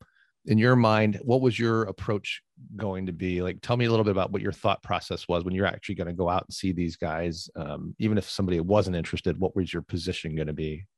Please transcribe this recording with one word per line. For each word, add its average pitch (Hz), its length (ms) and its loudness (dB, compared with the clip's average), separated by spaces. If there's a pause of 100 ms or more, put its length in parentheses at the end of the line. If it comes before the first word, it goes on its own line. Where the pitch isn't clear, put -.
(460)
in 110 140 4
your 123 180 8
mind, 107 460 4
what 127 180 4
was 123 180 4
your 113 260 2
approach - 560 -6 (360)
going 95 300 -4
to 90 40 -4
be? 90 300 -2
Like, 90 200 -2
tell 123 140 0
me 123 100 2
a 117 40 2
little 110 160 4
bit 104 60 4
about 92 200 2
what 98 100 -2
your 101 120 -2
thought - 300 0
process - 440 -4
was 87 160 0
when 90 120 -2
you're 95 100 2
actually 92 300 -4
gonna 85 180 -4
go 87 160 0
out 90 180 0
and - 60 -14
see 95 180 -2
these 85 240 -2
guys. 82 640 -4
Um, 73 420 -8
even 107 180 2
if - 120 -2
somebody 90 320 0
wasn't 92 340 2
interested, 85 440 -2
what 92 180 -2
was 90 160 -2
your 85 80 -4
position 85 560 -6
gonna 78 160 -4
be, 78 320 -6 (120)